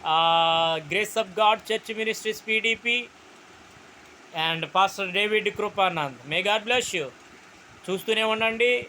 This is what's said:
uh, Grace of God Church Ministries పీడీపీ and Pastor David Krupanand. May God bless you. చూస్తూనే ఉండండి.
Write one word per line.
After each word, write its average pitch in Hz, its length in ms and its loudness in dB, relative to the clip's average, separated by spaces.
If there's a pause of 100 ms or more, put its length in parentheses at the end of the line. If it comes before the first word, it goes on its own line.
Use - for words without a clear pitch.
(140)
uh, 165 600 2 (180)
Grace 208 300 -2
of 208 60 -4 (120)
God 214 180 6 (120)
Church 220 200 -4 (100)
Ministries 220 460 -4
పీడీపీ 226 500 0 (1500)
and 165 160 -2 (140)
Pastor 190 300 2 (120)
David 208 280 2 (120)
Krupanand. 185 560 0 (180)
May 180 180 0
God 214 180 2
bless 240 200 0 (100)
you. 143 80 -4 (800)
చూస్తూనే 214 460 -2
ఉండండి. 226 400 0 (160)